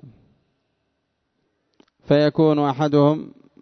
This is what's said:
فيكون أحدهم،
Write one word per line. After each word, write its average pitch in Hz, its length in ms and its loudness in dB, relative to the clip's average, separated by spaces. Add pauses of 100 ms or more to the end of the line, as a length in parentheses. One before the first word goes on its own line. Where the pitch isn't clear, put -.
(2000)
فيكون 151 500 0
أحدهم، 147 760 0 (300)